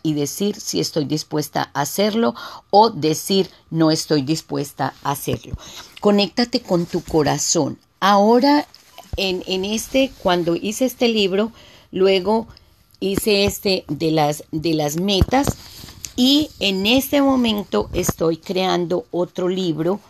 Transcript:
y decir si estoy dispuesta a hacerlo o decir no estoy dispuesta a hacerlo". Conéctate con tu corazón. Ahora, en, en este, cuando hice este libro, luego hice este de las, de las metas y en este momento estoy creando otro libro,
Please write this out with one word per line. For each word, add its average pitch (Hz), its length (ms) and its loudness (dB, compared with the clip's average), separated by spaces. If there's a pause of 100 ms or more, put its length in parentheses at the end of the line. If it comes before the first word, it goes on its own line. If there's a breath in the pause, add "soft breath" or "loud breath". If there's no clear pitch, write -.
y 156 120 0
decir 147 440 -4
si - 220 -6
estoy 156 240 -2
dispuesta 151 720 -4
a 143 80 0
hacerlo 214 520 0 (360 loud breath)
o 214 180 6
decir 170 640 0 (200 soft breath)
no 160 200 2
estoy 156 320 0
dispuesta 139 800 -4
a 139 80 -4
hacerlo". 127 440 -6 (460 loud breath)
Conéctate 208 600 0
con 175 260 -2
tu 175 160 -4
corazón. 143 760 0 (220)
Ahora, 226 680 4 (520)
en, 185 280 -4
en 190 200 -2
este, 254 460 0 (100)
cuando 175 340 2
hice 214 300 -2
este 247 220 0
libro, 208 440 0 (380 loud breath)
luego 190 560 2 (540 soft breath)
hice 196 440 0
este 196 440 -2
de 160 220 -2
las, 151 400 0
de 160 220 -2
las 151 240 -2
metas 202 520 2 (680 loud breath)
y 277 320 4 (100)
en 190 280 -2
este 269 340 2
momento 233 720 0
estoy 170 460 -2
creando 175 720 -2
otro 175 380 -2
libro, 180 600 -2